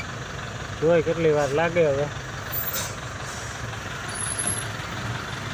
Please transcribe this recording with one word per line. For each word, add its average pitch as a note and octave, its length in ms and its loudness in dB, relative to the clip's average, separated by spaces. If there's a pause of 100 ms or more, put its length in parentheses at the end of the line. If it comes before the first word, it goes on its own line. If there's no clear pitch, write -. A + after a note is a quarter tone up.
(800)
જોઈ E3 200 8
કેટલી D#3+ 300 4
વાર D3 180 4
લાગે E3 380 6
હવે. C#3 160 4 (3500)